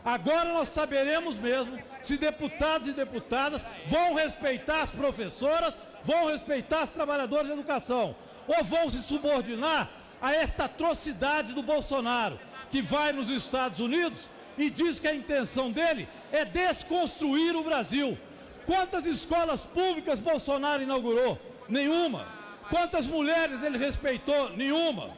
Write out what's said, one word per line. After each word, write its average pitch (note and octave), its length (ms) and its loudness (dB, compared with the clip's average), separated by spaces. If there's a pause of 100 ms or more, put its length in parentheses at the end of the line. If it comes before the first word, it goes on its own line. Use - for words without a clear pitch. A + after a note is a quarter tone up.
Agora C#4+ 480 2
nós E4 160 0
saberemos D4+ 680 0
mesmo A#3+ 420 -2 (240)
se C#4+ 160 -2
deputados D4+ 680 0
e C#4+ 40 -6
deputadas C4+ 720 -2 (220)
vão E4+ 260 4
respeitar D4+ 720 0
as - 80 -2
professoras, C#4 800 0 (300)
vão E4 240 4
respeitar D4+ 580 0
os - 60 -6
trabalhadores C#4+ 580 0
da D4 60 -4
educação, B3+ 600 -2 (320)
ou D#4 160 4
vão D4+ 280 2
se A#3 80 -2
subordinar C4+ 920 0 (300)
a C4+ 140 2
essa D4+ 320 2
atrocidade C#4+ 880 0
do C#4 80 -2
Bolsonaro, A#3+ 760 0 (320)
que C4+ 120 2
vai C#4+ 320 2
nos C4 160 -2
Estados B3+ 500 -2
Unidos C#4+ 480 0 (300)
e D4 100 2
diz D#4 320 0
que D#4 80 0
a D#4 60 2
intenção C4 580 0
dele D4+ 340 2 (240)
é D4+ 140 2
desconstruir D#4+ 1120 2
o D#4+ 80 0
Brasil. C4+ 540 0 (480)
Quantas F4+ 400 2
escolas D#4+ 560 0
públicas E4 560 0
Bolsonaro C#4 640 2
inaugurou? B3 580 2 (260)
Nenhuma. C#4+ 640 2 (400)
Quantas E4+ 380 2
mulheres D4+ 560 2
ele C#4+ 160 0
respeitou? C#4 720 0
Nenhuma. C4+ 680 0